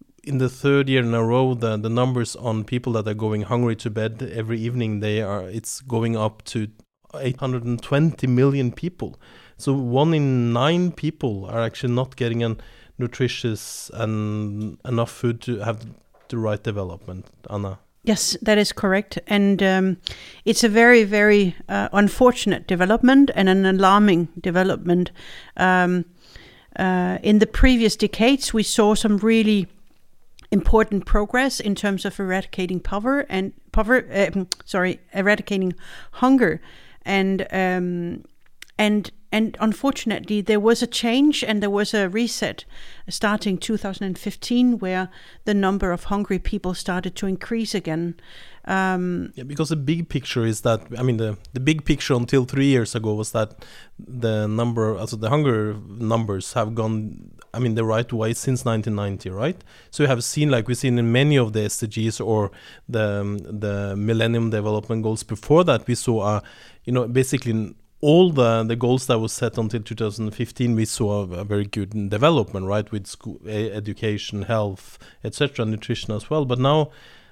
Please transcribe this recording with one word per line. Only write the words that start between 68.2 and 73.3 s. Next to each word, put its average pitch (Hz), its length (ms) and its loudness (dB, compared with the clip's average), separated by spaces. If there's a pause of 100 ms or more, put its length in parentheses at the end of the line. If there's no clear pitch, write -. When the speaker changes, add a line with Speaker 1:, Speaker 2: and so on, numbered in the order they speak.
Speaker 1:
the, 117 340 4
the 117 120 0
goals 123 300 0
that 117 120 4
was 113 140 -2
set 117 260 -4
until 110 240 -2
two 110 120 -10
thousand 107 380 -4
fifteen, 120 420 -2
we 110 100 2
saw 104 400 -2
a, 90 160 -8
a 101 40 -6
very 104 200 -2
good 101 460 -6
development, 107 560 0
right? 104 260 -2
With 101 140 -8
schoo-, - 400 -14